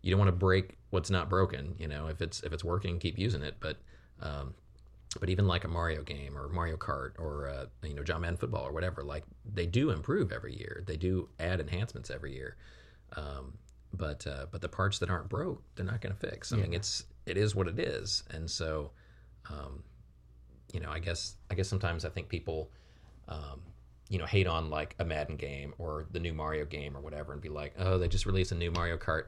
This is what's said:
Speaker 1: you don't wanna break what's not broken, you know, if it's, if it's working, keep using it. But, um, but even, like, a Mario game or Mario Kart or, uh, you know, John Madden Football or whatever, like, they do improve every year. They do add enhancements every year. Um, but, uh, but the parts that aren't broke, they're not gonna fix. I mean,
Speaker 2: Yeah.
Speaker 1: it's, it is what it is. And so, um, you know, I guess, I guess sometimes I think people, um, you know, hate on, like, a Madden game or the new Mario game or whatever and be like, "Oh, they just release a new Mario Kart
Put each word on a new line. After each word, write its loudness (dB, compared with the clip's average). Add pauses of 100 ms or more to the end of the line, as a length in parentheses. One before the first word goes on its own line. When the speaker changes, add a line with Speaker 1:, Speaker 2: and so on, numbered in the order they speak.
Speaker 1:
you 2
don't 8
wanna 8
break 6 (140)
what's 2
not 4
broken, 2
you -4
know, -4
if -2
it's, -4
if -4
it's -4
working, 2
keep 0
using 2
it. -6
But, -2 (440)
um, -4 (640)
but 0
even, 6
like, 4
a -2
Mario 0
game -6
or -6
Mario 0
Kart -4
or, -4
uh, -6 (160)
you -6
know, -6
John 0
Madden 0
Football -2
or -4
whatever, -2
like, -6 (260)
they 0
do 4
improve 2
every -6
year. -8
They -2
do 2 (120)
add 2
enhancements -2
every -6
year. -8 (600)
Um, -8 (380)
but, -4
uh, -4
but -6
the -4
parts 2
that 0
aren't 0
broke, -2 (120)
they're -4
not -2
gonna -2
fix. -4
I 2
mean, 4
Speaker 2:
Yeah. 0
Speaker 1:
it's, -2 (200)
it -2
is 4
what 4
it -2
is. -2
And -4
so, -2 (580)
um, -10 (880)
you -4
know, -4
I -2
guess, -2 (140)
I 0
guess 2
sometimes 2
I -2
think -6
people, -4 (580)
um, -10 (480)
you 2
know, 0
hate 8
on, 2
like, -2
a 2
Madden 0
game -6
or -4
the -2
new -2
Mario -2
game -6
or -10
whatever -8
and -8
be -10
like, -6
"Oh, 6
they 4
just 6
release 4
a 2
new 2
Mario 2
Kart 2